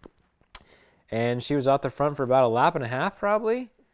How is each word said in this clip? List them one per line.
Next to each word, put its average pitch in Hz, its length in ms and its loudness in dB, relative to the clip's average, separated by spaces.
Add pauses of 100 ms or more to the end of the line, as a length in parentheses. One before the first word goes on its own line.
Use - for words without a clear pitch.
(1120)
And 120 320 -2
she - 120 -4
was 135 140 2
off 135 140 2
the 131 80 -4
front 143 260 -2
for 143 60 -4
about 131 220 4
a 120 40 2
lap 127 260 2
and 147 80 -4
a 120 60 -6
half, 143 300 -4
probably. 220 500 -2 (260)